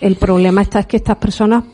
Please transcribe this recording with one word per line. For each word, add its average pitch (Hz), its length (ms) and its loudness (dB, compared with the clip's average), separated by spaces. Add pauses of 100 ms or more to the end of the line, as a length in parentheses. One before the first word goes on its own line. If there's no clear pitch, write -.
el 190 160 0
problema 185 460 2
está 202 180 -2
es 202 60 -4
que - 100 -2
estas 214 200 -2
personas 220 580 0